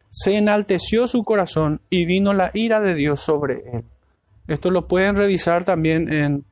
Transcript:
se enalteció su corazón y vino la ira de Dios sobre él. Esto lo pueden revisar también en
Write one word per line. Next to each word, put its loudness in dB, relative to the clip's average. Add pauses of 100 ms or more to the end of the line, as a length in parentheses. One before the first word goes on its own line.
(100)
se 0
enalteció 2
su 0
corazón 0 (100)
y 0
vino 2
la 0
ira 0
de 0
Dios -2
sobre -2
él. -8 (600)
Esto -2
lo 0
pueden 2
revisar 2
también 0
en 0